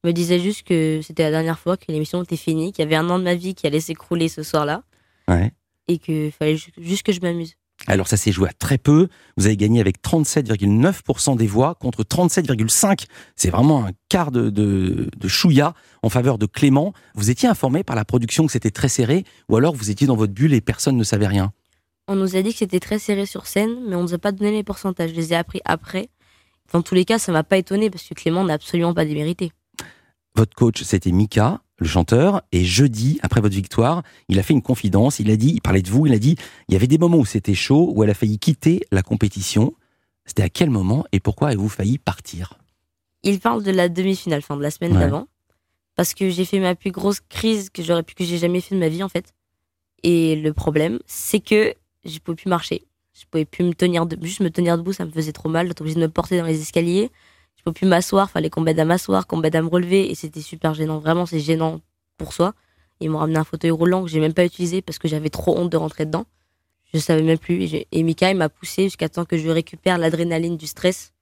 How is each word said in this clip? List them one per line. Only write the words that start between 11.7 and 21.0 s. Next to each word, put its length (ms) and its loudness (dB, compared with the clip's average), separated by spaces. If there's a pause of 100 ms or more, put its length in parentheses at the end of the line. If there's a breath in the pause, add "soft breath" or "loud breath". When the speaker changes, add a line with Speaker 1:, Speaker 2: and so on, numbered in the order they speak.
Speaker 2:
contre 280 -4
trente-sept 400 0
virgule 240 -2
cinq. 380 2 (280 loud breath)
C'est 140 -2
vraiment 380 4
un 60 -6 (180)
quart 200 0
de, 200 0
de, 680 0
de 100 -10
chouïa 460 4 (300 soft breath)
en 80 2
faveur 260 2
de 80 0
Clément. 480 2 (220 soft breath)
Vous 160 0
étiez 180 2
informé 340 0
par 140 -4
la 80 0
production 400 0
que 80 0
c'était 180 0
très 200 -2
serré 340 0 (240 soft breath)
ou 80 4
alors 180 4
vous 140 -6
étiez 180 0
dans 100 4
votre 180 0
bulle 180 2
et 80 4
personne 380 0
ne 60 0